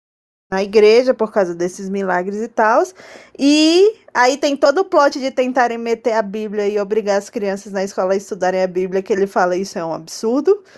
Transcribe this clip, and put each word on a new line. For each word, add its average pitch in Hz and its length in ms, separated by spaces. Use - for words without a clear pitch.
na 190 140
igreja 220 500
por 220 200
causa 180 200
desses 180 360
milagres 190 520
e 226 60
tals. 240 480
E 320 580
aí 254 240
tem 285 180
todo 285 240
o 392 60
plot 285 340
de 262 120
tentarem 254 460
meter 233 360
a 220 80
Bíblia 208 460
e 208 120
obrigar 208 380
as 302 120
crianças 196 440
na 196 100
escola 196 300
a 196 40
estudarem 185 460
a 185 40
Bíblia, 185 360
que 214 80
ele 196 160
fala, 180 300
"Isso 196 200
é 170 80
um 160 80
absurdo." 254 720